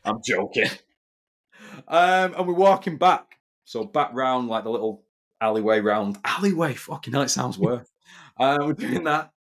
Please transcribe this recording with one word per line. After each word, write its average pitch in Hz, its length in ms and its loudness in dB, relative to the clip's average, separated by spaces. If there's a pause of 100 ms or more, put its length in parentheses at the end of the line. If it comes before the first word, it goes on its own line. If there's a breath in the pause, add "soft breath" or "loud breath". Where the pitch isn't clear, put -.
I'm 107 200 -4
joking. 110 460 -2 (1160 loud breath)
Um, 180 480 4
and 180 120 -2
we're 175 60 -2
walking 190 440 4
back. - 420 2 (260)
So 113 180 -6
back 139 300 -2
round, 127 340 0
like, 113 160 -4
the 113 80 -6
little 110 320 -4 (380)
alleyway 110 380 2
round. 104 460 0
Alleyway, 170 480 0
fucking - 400 -12
hell, 139 100 2
it 127 60 -2
sounds 127 280 -4
worse. 120 360 -2
<laughs> - 40 -20 (400 loud breath)
Uh, 139 240 2
we're 151 120 0
doing 180 320 -4
that. 156 360 -2